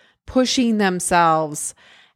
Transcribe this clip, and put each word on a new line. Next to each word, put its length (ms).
pushing 520
themselves 960